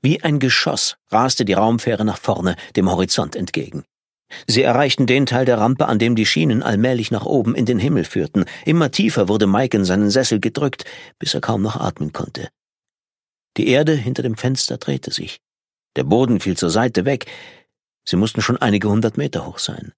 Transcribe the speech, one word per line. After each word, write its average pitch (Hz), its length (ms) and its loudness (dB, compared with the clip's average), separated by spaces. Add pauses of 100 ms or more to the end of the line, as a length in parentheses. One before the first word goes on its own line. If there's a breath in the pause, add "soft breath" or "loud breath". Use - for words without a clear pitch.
Wie 147 200 2
ein 151 180 2
Geschoss - 580 0 (120)
raste 123 360 2
die 98 80 0
Raumfähre 110 520 2
nach 104 120 -2
vorne, 87 380 -2 (200 loud breath)
dem 92 140 2
Horizont 90 460 -2
entgegen. 76 500 -8 (600 loud breath)
Sie 113 140 2
erreichten 131 460 2
den 131 180 4
Teil 127 200 0
der 123 120 4
Rampe, 120 300 2
an 110 120 0
dem 117 160 2
die 110 100 2
Schienen 147 380 2
allmählich 113 480 0
nach 110 140 -2
oben 117 300 2
in 117 100 0
den 117 140 2
Himmel 117 260 2
führten. 90 400 -2 (200 loud breath)
Immer 156 260 4
tiefer 104 360 2
wurde 104 200 2
Mike 117 280 2
in 98 100 2
seinen 98 240 2
Sessel 117 300 2
gedrückt, - 460 -4 (320 loud breath)
bis - 160 -6
er - 80 -2
kaum 110 200 0
noch 104 140 -2
atmen - 380 -4
konnte. - 360 -8 (1080)
Die - 120 2
Erde 151 240 4
hinter 127 300 -2
dem 113 140 -4
Fenster - 400 -2
drehte - 340 -6
sich. - 280 -8 (560)
Der 64 80 0
Boden 110 360 2
fiel 92 160 -2
zur 87 140 0
Seite 107 360 0
weg. 135 200 -2 (800 loud breath)
Sie - 100 -2
mussten 107 260 0
schon 117 160 0
einige 107 320 0
hundert 107 280 0
Meter 139 280 -4
hoch - 140 -14
sein. - 380 -10